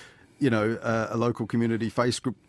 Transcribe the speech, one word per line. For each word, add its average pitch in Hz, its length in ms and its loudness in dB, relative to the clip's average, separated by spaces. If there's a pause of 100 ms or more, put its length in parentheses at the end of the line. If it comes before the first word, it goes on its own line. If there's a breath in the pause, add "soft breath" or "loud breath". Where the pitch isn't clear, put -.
(400 loud breath)
you 143 100 2
know, 110 320 2
uh, 113 280 0
a 117 80 -4
local 117 300 0
community 117 420 0
Facebook 120 460 -2 (140)